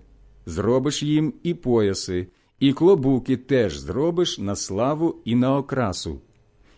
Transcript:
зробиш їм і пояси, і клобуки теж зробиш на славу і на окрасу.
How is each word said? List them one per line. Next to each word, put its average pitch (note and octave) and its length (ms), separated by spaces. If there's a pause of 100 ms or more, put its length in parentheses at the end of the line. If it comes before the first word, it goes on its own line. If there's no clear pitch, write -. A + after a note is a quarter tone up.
(460)
зробиш B2 560
їм D3+ 300 (100)
і E3+ 120
пояси, G2 720 (320)
і C#3 140
клобуки C3+ 640
теж A2 420
зробиш D3+ 600
на G2 180
славу C#3+ 680
і A2+ 100
на B2+ 220
окрасу. A2 640 (580)